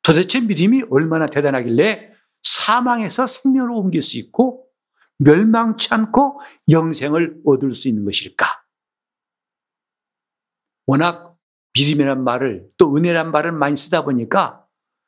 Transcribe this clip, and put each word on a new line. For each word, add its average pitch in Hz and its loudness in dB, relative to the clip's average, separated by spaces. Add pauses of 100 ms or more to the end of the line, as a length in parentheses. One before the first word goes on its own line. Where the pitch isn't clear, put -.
도대체 185 2
믿음이 208 0
얼마나 160 0
대단하길래 143 -2 (320)
사망에서 240 0
생명으로 254 0
옮길 180 -2
수 - -6
있고 240 -2 (500)
멸망치 220 4
않고 247 0 (300)
영생을 160 0
얻을 135 2
수 - -6
있는 107 -2
것일까? - -4 (2250)
워낙 165 -2 (400)
믿음이란 139 0
말을, 123 -4
또 147 4
은혜란 165 0
말을 151 -2
많이 147 -2
쓰다 156 -2
보니까 139 -2 (420)